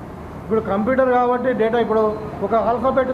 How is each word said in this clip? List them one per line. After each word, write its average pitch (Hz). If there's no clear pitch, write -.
ఇప్పుడు 214
కంప్యూటర్ 254
కాబట్టి 247
డేటా 226
ఇప్పుడు 220
ఒక 196
ఆల్ఫాబెట్ 254